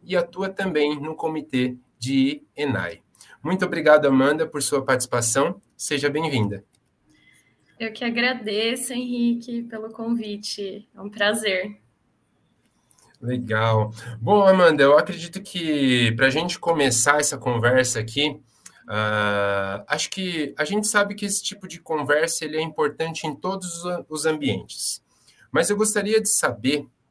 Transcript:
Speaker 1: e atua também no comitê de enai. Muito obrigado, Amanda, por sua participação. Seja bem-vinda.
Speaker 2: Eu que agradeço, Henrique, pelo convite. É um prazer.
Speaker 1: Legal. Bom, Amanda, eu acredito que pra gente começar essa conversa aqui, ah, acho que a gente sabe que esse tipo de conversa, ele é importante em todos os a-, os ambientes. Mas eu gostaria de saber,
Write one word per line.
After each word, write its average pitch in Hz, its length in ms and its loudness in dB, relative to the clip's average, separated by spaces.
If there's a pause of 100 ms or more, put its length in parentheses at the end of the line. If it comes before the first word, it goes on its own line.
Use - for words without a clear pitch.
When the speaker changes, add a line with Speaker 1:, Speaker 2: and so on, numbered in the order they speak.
Speaker 1:
e 180 120 -4
atua 185 340 -2
também 151 500 0
no 156 160 -6
comitê 143 600 -4 (220)
de 135 460 0 (120)
enai. 95 460 -4 (400)
Muito 185 240 -2
obrigado, 151 400 6
Amanda, 139 400 4
por 147 160 -6
sua 135 240 0
participação. 127 760 0 (160)
Seja 143 360 -2
bem-vinda. 127 520 -2 (1160)
Speaker 2:
Eu 226 120 -6
que 233 140 -8
agradeço, 233 880 -2
Henrique, 240 680 -2
pelo 220 260 -10
convite. 208 1040 -6
É 196 60 -18
um 202 80 -10
prazer. 208 680 -2 (1500)
Speaker 1:
Legal. 110 720 0 (300)
Bom, 196 240 6
Amanda, 175 380 8
eu 143 140 10
acredito 165 440 -2
que 139 720 2
pra 127 160 4
gente 170 300 -2
começar 147 600 2
essa 147 180 0
conversa 123 600 2
aqui, 143 400 -2 (480)
ah, 101 1000 -2
acho 156 220 -4
que 170 480 -6
a 151 60 -2
gente 208 240 -2
sabe 202 280 0
que 208 100 -8
esse 196 160 -2
tipo - 260 -10
de 165 120 -14
conversa, 151 680 0
ele 147 120 -6
é 156 40 -2
importante 160 640 -4
em 151 100 -4
todos 180 420 -6
os 170 100 -10
a-, 135 200 -6
os 156 180 -6
ambientes. 143 760 -4 (500)
Mas 175 180 2
eu 208 80 0
gostaria 214 440 2
de 220 80 -2
saber, 131 560 0 (240)